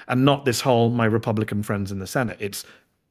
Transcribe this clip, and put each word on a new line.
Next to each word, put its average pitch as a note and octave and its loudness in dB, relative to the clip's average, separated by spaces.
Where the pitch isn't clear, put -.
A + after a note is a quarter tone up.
and B2+ 2
not C#3 2
this A#2+ 0
whole A#2 4
"my A#2 2
Republican G#2+ 0
friends G2+ -4
in G2 -8
the F#2+ -10
Senate." A2+ -4
It's G2+ -8